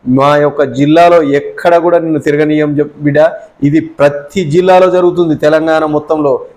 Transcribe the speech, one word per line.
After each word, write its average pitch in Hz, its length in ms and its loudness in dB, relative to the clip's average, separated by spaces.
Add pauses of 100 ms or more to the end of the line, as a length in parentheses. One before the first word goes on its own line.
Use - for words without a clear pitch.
మా 135 280 2
యొక్క 147 260 0
జిల్లాలో 151 560 2 (200)
ఎక్కడ 156 380 -4
కూడా 170 220 0
నిన్ను 160 280 -4
తిరగనీయం 151 520 0
చెప్-, 147 160 -4 (100)
బిడ్డ. 143 140 0 (440)
ఇది 147 180 0 (180)
ప్రతి 143 440 -2 (120)
జిల్లాలో 185 360 4
జరుగుతుంది 175 460 0
తెలంగాణ 156 480 0
మొత్తంలో. 151 500 -2 (220)